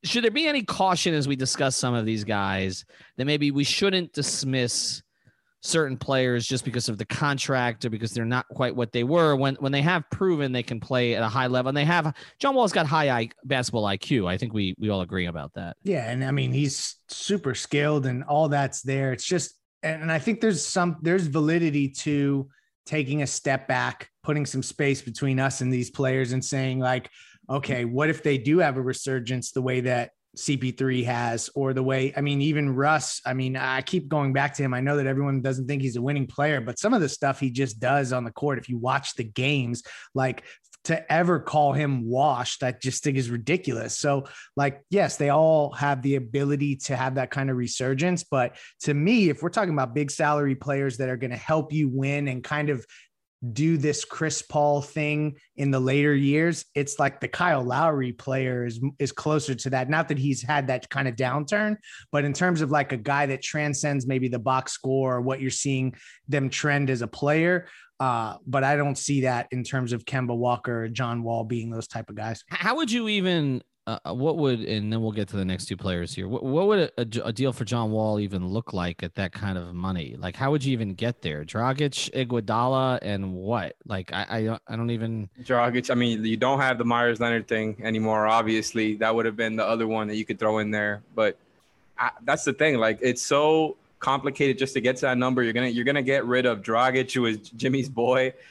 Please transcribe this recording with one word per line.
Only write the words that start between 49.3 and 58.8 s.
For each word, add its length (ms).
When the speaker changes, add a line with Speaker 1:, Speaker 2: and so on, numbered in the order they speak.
Speaker 2:
we're 60
talking 260
about 200
big 180
salary 440
players 420
that 100
are 80
gonna 220
help 340
you 160
win 400
and 160
kind 260
of 160
do 240
this 260
Chris 380
Paul 400
thing 560
in 160
the 80
later 340
years, 520
it's 240
like 220
the 80
Kyle 340
Lowry 480
player 540
is, 160